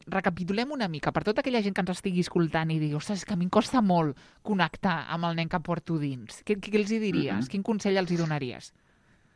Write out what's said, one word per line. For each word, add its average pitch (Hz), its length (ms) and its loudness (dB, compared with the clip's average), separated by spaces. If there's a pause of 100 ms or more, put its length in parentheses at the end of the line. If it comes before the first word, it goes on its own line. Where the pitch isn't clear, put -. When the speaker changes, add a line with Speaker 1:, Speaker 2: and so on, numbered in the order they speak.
Speaker 1:
recapitulem 190 640 0
una 240 160 -2
mica, 151 240 -2
per 160 120 0
tota 220 180 2
aquella 247 180 2
gent 202 140 0
que 202 80 0
ens 180 80 0
estigui 180 300 0
escoltant 165 500 2
i 160 80 2
digui, 151 160 0
«Ostres, 185 240 -2
és - 80 -8
que 214 80 -4
a - 20 0
mi 175 80 0
em 180 60 0
costa 226 320 4
molt 170 340 4 (260)
connectar 175 680 0
amb 170 160 -2
el 170 100 -2
nen 165 140 -2
que 180 100 -2
porto 165 380 -2
dins». 135 440 -6
Què, 208 160 0
què 202 220 -2
els 208 100 -2
hi 226 100 0
diries? 147 440 0
Speaker 2:
Mhm. 131 60 -6
Speaker 1:
Quin 196 120 -2
consell 202 360 0
els 180 120 0
hi 175 60 2
donaries? 151 560 -4 (640)